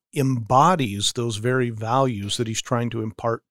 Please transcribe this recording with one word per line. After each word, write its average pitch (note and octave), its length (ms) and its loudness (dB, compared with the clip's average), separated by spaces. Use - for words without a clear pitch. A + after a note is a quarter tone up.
embodies C3 960 2
those A#2 240 -4
very B2 340 0
values A2+ 680 -2
that A#2+ 80 -2
he's A2+ 160 -4
trying A#2+ 280 -2
to A2+ 120 -4
impart A2+ 480 -4